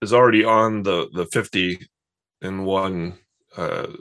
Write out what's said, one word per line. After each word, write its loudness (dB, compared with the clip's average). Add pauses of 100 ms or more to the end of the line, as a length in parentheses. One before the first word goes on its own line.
is -4
already 6
on 2
the, -2
the -4
fifty-in-one, -6 (420)
uh, -6 (140)